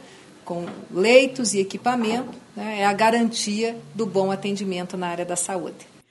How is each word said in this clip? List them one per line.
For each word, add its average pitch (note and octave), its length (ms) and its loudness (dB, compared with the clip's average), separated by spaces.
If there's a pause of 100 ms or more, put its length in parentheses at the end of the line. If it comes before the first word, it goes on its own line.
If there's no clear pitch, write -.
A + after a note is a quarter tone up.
(440)
com F3 220 -6 (260)
leitos A#3+ 600 4
e G3+ 60 2
equipamento, A3+ 760 -2 (180)
né, G#3 260 -6
é G3+ 40 2
a G3+ 80 4
garantia A3+ 840 2 (160)
do A3 120 -4
bom F#3+ 260 0
atendimento F#3+ 680 -4
na F3+ 100 -4
área F3 180 -4
da F3 100 -4
saúde. - 540 -6 (220)